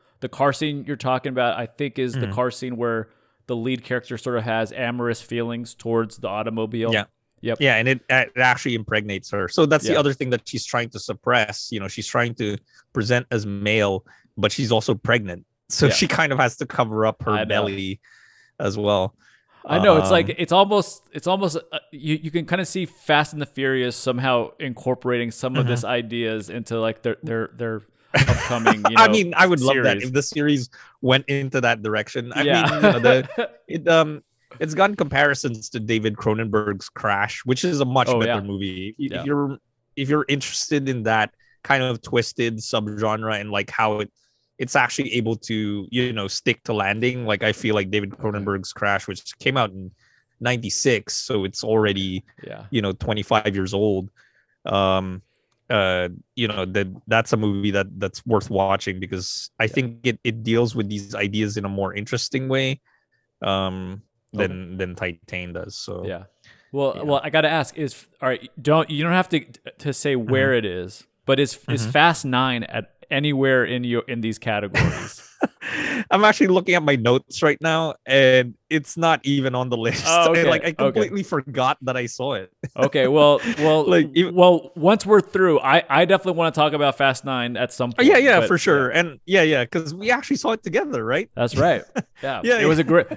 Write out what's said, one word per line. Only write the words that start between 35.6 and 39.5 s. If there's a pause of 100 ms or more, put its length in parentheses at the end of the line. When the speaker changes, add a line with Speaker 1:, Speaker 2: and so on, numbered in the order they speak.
Speaker 2:
to
David
Cronenberg's
Crash,
which
is
a
much
Speaker 1:
Oh,
Speaker 2:
better
Speaker 1:
yeah.
Speaker 2:
movie.
If,
Speaker 1:
Yeah.
Speaker 2:
if
you're, (380)